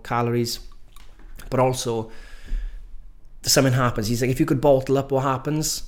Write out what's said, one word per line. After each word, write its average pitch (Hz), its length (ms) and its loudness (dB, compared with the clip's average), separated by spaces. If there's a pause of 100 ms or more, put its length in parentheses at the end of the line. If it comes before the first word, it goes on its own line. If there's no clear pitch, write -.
calories. 120 560 0 (920)
But 131 100 2
also, 123 520 0 (1300)
something 135 300 4
happens. 120 340 2
He's 117 140 0
like, 127 100 2
"If 127 80 2
you 160 60 4
could 143 160 2
bottle 135 360 6
up 135 140 0
what 131 120 2
happens 147 640 -2